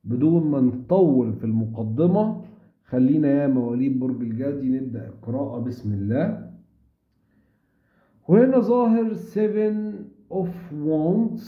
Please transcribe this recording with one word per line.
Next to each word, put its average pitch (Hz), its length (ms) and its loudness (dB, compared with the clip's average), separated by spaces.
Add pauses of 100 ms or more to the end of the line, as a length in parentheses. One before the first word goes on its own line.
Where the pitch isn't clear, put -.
بدون 151 480 2
ما 135 100 0
نطول 127 720 2
في - 100 -8
المقدمة، 113 960 0 (420)
خلينا 139 440 2
يا 139 200 2
مواليد 127 520 0
برج 123 220 -4
الجدي 131 480 -4
نبدأ 123 380 -4
القراءة 120 520 -6
بسم 113 340 -6
الله. 117 580 -2 (1800)
وهنا 247 320 6
ظاهر 226 540 2
seven 214 800 -2 (400)
of 180 140 -2 (400)
wands 170 600 0